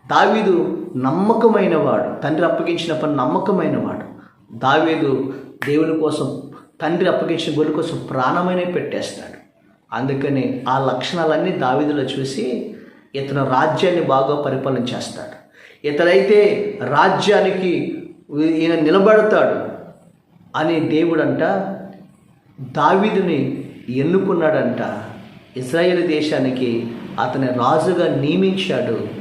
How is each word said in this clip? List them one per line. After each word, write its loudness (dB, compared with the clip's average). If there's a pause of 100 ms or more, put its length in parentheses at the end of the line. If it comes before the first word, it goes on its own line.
దావీదు 2 (100)
నమ్మకమైనవాడు, 2
తండ్రి 0
అప్పగించిన -2
పని -2
నమ్మకమైనవాడు. -2 (480)
దావీదు 0 (320)
దేవుని 2
కోసం, -2 (400)
తండ్రి 2
అప్పగించిన 0
గొర్రెల 2
కోసం -4
ప్రాణమైనా 0
పెట్టేస్తాడు. -6 (520)
అందుకని -2
ఆ 2
లక్షణాలన్నీ 0
దావీదులో 0
చూసి -6 (400)
ఇతను -2
రాజ్యాన్ని 2
బాగా 0
పరిపాలన -2
చేస్తాడు. -10 (460)
ఇతనైతే 4
రాజ్యానికి 2 (440)
ఈయన 2
నిలబడతాడు 4 (880)
అని 0
దేవుడంట 0 (1200)
దావీదుని 0 (180)
ఎన్నుకున్నాడంట. 0 (560)
ఇజ్రాయేల్ 0
దేశానికి -2 (280)
అతని -2
రాజుగా 2
నియమించాడు. 0 (220)